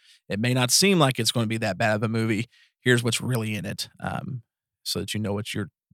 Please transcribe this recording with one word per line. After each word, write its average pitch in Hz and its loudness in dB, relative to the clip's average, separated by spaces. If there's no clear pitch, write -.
it 101 -4
may 123 2
not 123 2
seem 190 6
like 135 4
it's 110 0
gonna 117 0
be 113 -2
that 107 -2
bad 110 2
of 107 -2
a 110 2
movie. 113 0
Here's 120 4
what's 120 -2
really 110 -2
in 101 -6
it, 98 -8
um, 101 -6
so - -4
that 98 -6
you 107 -4
know 101 -4
what 107 -6
you're 104 -6